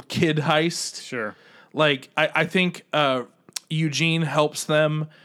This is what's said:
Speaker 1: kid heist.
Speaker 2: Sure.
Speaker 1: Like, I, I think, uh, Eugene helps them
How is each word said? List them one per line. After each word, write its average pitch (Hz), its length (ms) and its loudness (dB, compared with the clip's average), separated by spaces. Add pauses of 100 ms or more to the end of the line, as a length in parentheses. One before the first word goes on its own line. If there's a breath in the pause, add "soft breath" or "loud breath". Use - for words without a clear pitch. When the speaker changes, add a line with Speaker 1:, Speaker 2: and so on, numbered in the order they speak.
Speaker 1:
kid 156 300 2
heist. 160 680 0
Speaker 2:
Sure. 110 320 -8 (380 loud breath)
Speaker 1:
Like, 143 420 0
I, 156 200 2
I 160 100 2
think, 180 380 0 (100)
uh, 135 300 2 (460)
Eugene 160 520 0
helps 151 440 -2
them 156 420 2 (180 loud breath)